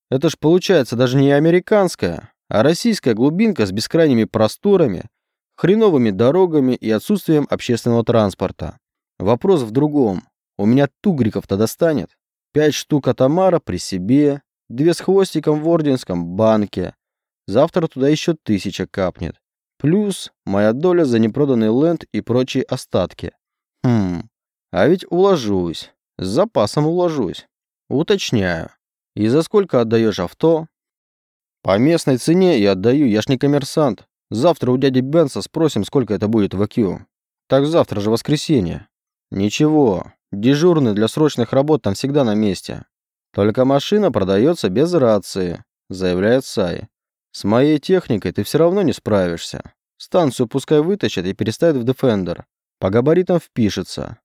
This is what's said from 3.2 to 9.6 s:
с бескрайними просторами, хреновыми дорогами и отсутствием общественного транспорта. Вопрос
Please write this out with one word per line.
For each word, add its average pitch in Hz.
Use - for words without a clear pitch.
с 95
бескрайними 117
просторами, 113
хреновыми 170
дорогами 139
и 110
отсутствием 151
общественного 117
транспорта. 98
Вопрос 131